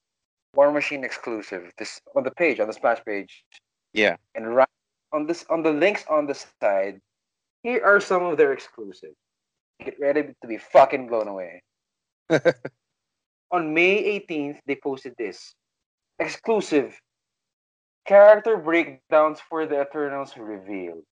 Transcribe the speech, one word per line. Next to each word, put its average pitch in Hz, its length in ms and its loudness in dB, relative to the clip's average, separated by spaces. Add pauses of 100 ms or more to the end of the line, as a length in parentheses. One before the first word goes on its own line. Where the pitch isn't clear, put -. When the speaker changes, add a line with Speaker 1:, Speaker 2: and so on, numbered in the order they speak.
(560)
Speaker 1:
War 143 160 6
Machine 143 320 -4
exclusive, 101 720 -10
this, - 240 -14 (140)
on 135 80 0
the 127 80 -6
page, 143 280 -2
on 107 80 0
the 110 60 -10
splash 117 320 -2
page. 101 380 -10 (500)
Speaker 2:
Yeah. 101 220 2 (200)
Speaker 1:
And 113 200 -6
right 131 120 6 (460)
on 151 140 -4
this, 170 220 -6
on 165 140 -2
the 160 80 2
links 175 380 0
on 151 160 0
the 143 200 -8 (160)
side, 98 380 -2 (640)
here 240 220 -2
are 196 140 6
some 185 240 -2
of 165 140 -4
their 147 140 4
exclusives. 98 640 -12 (680)
Get 131 160 -12
ready 143 240 0 (180)
to 123 60 -18
be 113 100 -8
fucking 135 500 4
blown 110 200 -4
away. 90 340 -14 (680)
Speaker 2:
<laughs> - 20 0 (1200)
Speaker 1:
On 160 220 -2
May 185 240 2
eighteenth, 170 680 -6
they 135 160 -4
posted 131 360 -10
this. - 360 -12 (680)
Exclusive. 156 800 -2 (1080)
Character 208 480 8
breakdowns 156 840 0 (100)
for 160 160 -4
the 147 160 -2
Eternals 139 560 -6
reveal. 95 640 -12 (100)